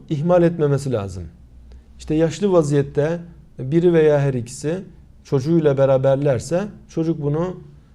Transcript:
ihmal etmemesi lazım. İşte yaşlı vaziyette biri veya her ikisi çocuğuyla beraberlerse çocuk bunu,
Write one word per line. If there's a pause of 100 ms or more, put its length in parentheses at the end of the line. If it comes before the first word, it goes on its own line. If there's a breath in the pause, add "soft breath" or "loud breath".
ihmal
etmemesi
lazım. (760 soft breath)
İşte
yaşlı
vaziyette (400)
biri
veya
her
ikisi (400)
çocuğuyla
beraberlerse (260)
çocuk
bunu, (400 loud breath)